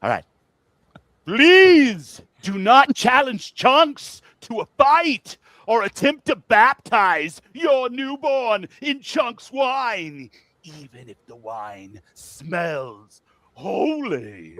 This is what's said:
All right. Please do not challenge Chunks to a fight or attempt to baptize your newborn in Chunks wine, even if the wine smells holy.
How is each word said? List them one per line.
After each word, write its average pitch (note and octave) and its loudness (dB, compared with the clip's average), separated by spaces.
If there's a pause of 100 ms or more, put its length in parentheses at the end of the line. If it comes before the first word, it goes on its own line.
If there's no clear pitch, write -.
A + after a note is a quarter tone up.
All G2+ -6
right. G2+ -4 (1000)
Please C#4+ 4 (220)
do G3 -8
not B3 4
challenge B3+ -2
Chunks C#4+ 0 (220)
to - -12
a - -8 (100)
fight D4 0 (280)
or A3 0
attempt C#4 -4
to C#4+ -2
baptize G3 0 (140)
your C4+ -2
newborn C4+ -4 (140)
in C#4 -6
Chunks A#3+ -8
wine, A3+ -6 (320)
even C3+ -20
if G#2 -20
the A2+ -20
wine G#2 -16 (140)
smells C#3+ -12 (320)
holy. C3 -8